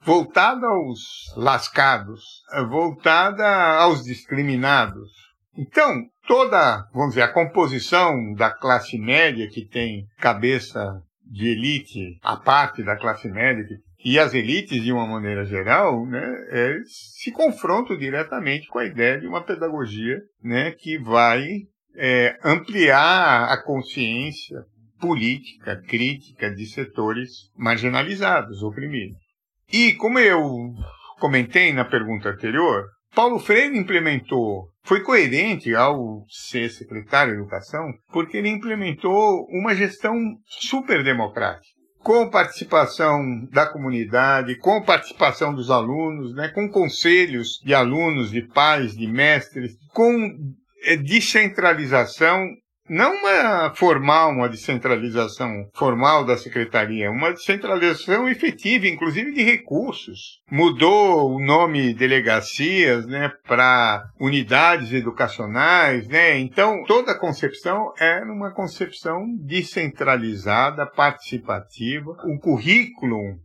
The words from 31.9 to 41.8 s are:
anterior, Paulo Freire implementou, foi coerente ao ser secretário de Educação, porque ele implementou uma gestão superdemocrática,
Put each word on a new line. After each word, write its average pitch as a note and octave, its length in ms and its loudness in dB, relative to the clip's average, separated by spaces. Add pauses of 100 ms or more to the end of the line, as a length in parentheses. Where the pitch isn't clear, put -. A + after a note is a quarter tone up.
anterior, A2 560 -2 (280)
Paulo A#3 240 2
Freire B3+ 400 2
implementou, C#3 920 -2 (140)
foi G3+ 180 2
coerente E3+ 720 0
ao A#2 520 0
ser - 420 -8
secretário A#2 640 -2
de G#2 60 -6
Educação, G#2 540 -10 (180)
porque E3+ 260 -4
ele G#3 120 -2
implementou G#3 1040 0
uma G3 240 -2
gestão G3+ 420 -2 (300)
superdemocrática, B2+ 1200 -2 (300)